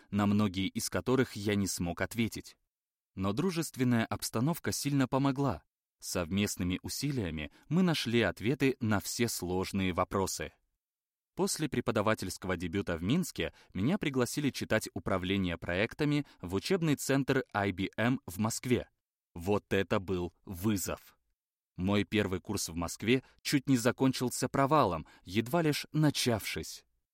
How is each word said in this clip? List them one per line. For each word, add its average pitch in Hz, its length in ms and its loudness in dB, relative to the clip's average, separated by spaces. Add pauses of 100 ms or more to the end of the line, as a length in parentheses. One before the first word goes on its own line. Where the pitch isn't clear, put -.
(120)
на 101 140 4
многие 101 420 2
из - 200 -4
которых 123 460 0
я 104 220 0
не 98 100 2
смог 87 360 -4
ответить. - 540 -4 (600)
Но 98 160 0
дружественная 127 760 0
обстановка 113 640 -2
сильно 139 380 0
помогла. 135 560 0 (340)
Совместными 90 840 -2
усилиями 90 680 -4 (180)
мы 175 140 2
нашли 123 400 2
ответы 123 560 0
на 107 220 2
все - 280 -2
сложные 92 640 0
вопросы. 90 600 -2 (840)
После 160 340 -2
преподавательского 107 880 0
дебюта 87 400 -2
в 80 60 -8
Минске 123 500 -2 (220)
меня 135 240 0
пригласили 135 520 0
читать - 440 -2
управление 92 640 0
проектами 143 640 0 (160)
в 87 140 -6
учебный 170 400 0
центр 135 580 2
I 101 200 0
B 92 240 -4
M 123 300 0
в 92 120 -10
Москве. 110 500 0 (460)
Вот 95 380 -2
это 98 260 2
был 90 340 -4 (120)
вызов! 92 720 -4 (580)
Мой 101 280 2
первый 95 360 0
курс - 280 -4
в 82 80 -10
Москве 101 480 0 (180)
чуть - 260 0
не 131 80 6
закончился 123 720 0
провалом, 139 560 4 (200)
едва 117 380 0
лишь 151 280 0
начавшись. 123 920 0 (300)